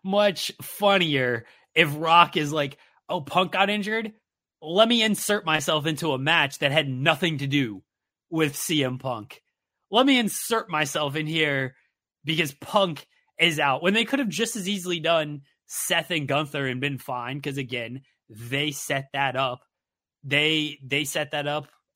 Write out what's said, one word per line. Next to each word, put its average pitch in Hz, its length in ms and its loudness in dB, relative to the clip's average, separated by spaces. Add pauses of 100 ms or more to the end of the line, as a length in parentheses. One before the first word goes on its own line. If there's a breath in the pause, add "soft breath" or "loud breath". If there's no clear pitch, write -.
much 202 480 0 (120)
funnier 147 800 2 (300 soft breath)
if 160 200 4
Rock 165 420 4
is 147 140 0
like, 143 260 -2 (300 soft breath)
"Oh, 175 140 -4
Punk 175 300 0
got 196 180 2
injured? 214 440 -4 (500)
Let 185 240 4
me 233 160 4
insert 208 420 0
myself 156 400 2
into 160 280 0
a 131 40 0
match 147 420 2
that 143 120 2
had 143 180 2
nothing 151 500 0
to 143 80 -4
do 123 360 -2 (480)
with 160 240 0
C 151 280 0
M 127 140 -2
Punk. 120 460 -10 (480)
Let 247 160 4
me 269 100 6
insert 226 540 -2
myself 151 440 0
in 156 120 -2
here 143 480 0 (500)
because 156 260 -2
Punk 190 540 -2 (340)
is 160 200 4
out." 139 240 2
When 196 100 4
they 226 120 2
could 269 140 0
have 233 100 -2
just 214 260 -4
as 185 120 -8
easily 180 320 -4
done 151 420 0 (260)
Seth - 420 -4
and 151 180 -2
Gunther 143 380 -2
and 127 160 -4
been 139 160 -4
fine, 123 440 -8
'cause 139 160 -6
again, 123 440 -8 (280)
they 123 420 -4
set 139 420 -6
that 139 220 0
up. 127 260 -2 (640)
They, 151 560 0
they 139 220 -2
set 147 280 -6
that 147 160 -4
up, 147 200 -4 (280)